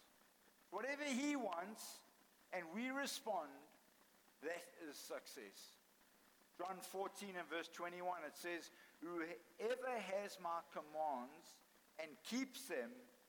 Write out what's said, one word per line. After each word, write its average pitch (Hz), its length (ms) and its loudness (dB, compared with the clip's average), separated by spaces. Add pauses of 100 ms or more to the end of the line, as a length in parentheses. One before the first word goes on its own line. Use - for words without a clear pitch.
(720)
Whatever 269 340 2
he 285 320 6
wants 196 640 0 (520)
and 175 120 2 (100)
we 247 160 2
respond, 220 580 2 (920)
that 165 220 0 (260)
is 131 60 -8
success. - 840 -8 (800)
John 185 220 -2
fourteen 190 580 0
and 160 100 -2
verse 160 240 0
twenty-one, 175 540 0
it 135 80 -6
says, 175 360 -2 (300)
"Whoever 196 920 0 (280)
has 196 220 -2
my 170 180 4 (120)
commands 151 840 0 (460)
and 156 80 -4 (160)
keeps 262 400 0
them 127 260 0 (380)